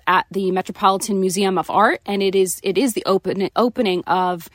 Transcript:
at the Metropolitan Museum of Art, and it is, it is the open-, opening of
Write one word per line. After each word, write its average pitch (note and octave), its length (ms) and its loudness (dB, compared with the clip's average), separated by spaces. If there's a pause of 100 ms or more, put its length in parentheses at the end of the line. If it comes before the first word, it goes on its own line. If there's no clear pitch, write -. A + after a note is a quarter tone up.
at F3+ 240 2
the F#3+ 200 -2
Metropolitan F#3+ 680 0
Museum F#3+ 380 0
of D#3+ 120 -4
Art, A3 360 2
and G3+ 160 -2
it G3 120 0
is, F#3 280 0
it F#3 160 0
is B3 160 0
the - 120 -4
open-, F#3 500 0
opening G#3 480 0
of F3+ 500 -2